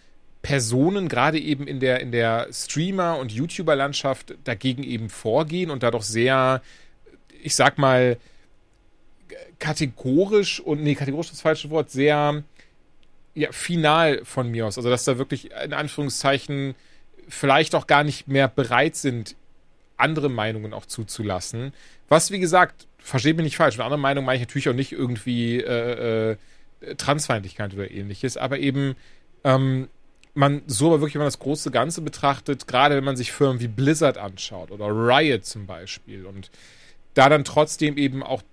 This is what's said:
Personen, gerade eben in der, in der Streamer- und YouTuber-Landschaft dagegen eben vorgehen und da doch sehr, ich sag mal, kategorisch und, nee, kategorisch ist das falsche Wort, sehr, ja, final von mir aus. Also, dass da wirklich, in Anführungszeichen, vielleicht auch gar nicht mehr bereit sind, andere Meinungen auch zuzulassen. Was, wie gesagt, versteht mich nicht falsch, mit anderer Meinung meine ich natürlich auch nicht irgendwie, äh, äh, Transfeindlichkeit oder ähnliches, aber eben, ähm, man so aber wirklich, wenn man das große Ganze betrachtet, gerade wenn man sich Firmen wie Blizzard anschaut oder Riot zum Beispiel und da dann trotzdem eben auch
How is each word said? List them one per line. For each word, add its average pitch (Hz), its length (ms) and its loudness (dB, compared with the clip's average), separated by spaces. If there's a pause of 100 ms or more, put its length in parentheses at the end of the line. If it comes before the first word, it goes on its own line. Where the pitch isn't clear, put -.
(420)
Personen, 143 680 0
gerade 143 280 2
eben 143 300 -4
in 135 140 -6
der, 127 180 2
in 127 140 -6
der 113 400 0
Streamer- 170 680 -2
und 120 140 -8
YouTuber-Landschaft 143 1040 -2 (100)
dagegen 127 380 -4
eben 113 260 -6
vorgehen 160 600 -2
und 131 140 -6
da 117 80 2
doch 113 120 -4
sehr, 131 580 2 (840)
ich 143 140 -2
sag 139 200 6
mal, 127 400 4 (1400)
kategorisch 156 1000 0
und, 151 200 -4
nee, 147 140 2
kategorisch 143 320 -4
ist - 60 -18
das - 80 -18
falsche 156 280 0
Wort, 156 220 -2
sehr, 147 520 2 (880)
ja, 151 180 -4
final 160 760 2
von 120 260 -4
mir 113 160 -2
aus. 101 100 -6
Also, 120 120 -2
dass 123 160 2
da 131 120 2
wirklich, 131 340 -6
in 143 220 -8
Anführungszeichen, 139 1000 -2 (540)
vielleicht 147 460 2
auch - 120 0
gar 147 160 6
nicht - 240 -4
mehr 135 220 4
bereit 123 480 0
sind, 120 400 -4 (580)
andere 147 320 0
Meinungen 110 460 -4
auch - 120 -14
zuzulassen. 110 840 -8 (380)
Was, 160 220 4
wie 196 80 -4
gesagt, 180 480 2 (100)
versteht 147 400 0
mich 165 80 0
nicht 147 100 -4
falsch, 135 220 2
mit 120 80 -4
anderer 143 160 -2
Meinung 139 240 0
meine 127 100 2
ich 123 60 -2
natürlich 135 260 -4
auch 127 60 2
nicht 135 180 -4
irgendwie, 120 680 -2
äh, 117 720 -2
äh, 104 60 -4 (600)
Transfeindlichkeit 107 760 -2
oder 98 160 -8
ähnliches, 101 460 -8
aber 135 240 -4
eben, 139 360 0 (480)
ähm, 131 440 2 (460)
man 143 320 2
so 143 220 0
aber 165 120 6
wirklich, 147 160 -2
wenn 143 60 -2
man 147 60 0
das - 120 -4
große 143 320 -4
Ganze 139 300 0
betrachtet, 139 680 -2
gerade 143 280 6
wenn 135 80 2
man 135 120 -2
sich 123 160 -6
Firmen 131 300 2
wie 120 60 -2
Blizzard 139 500 2
anschaut 95 540 -12
oder 104 160 -6
Riot 120 580 4
zum 101 220 -12
Beispiel 95 580 -16
und 98 260 -16 (600)
da 135 160 8
dann 147 140 6
trotzdem 151 540 0
eben 135 260 -2
auch - 180 -6 (120)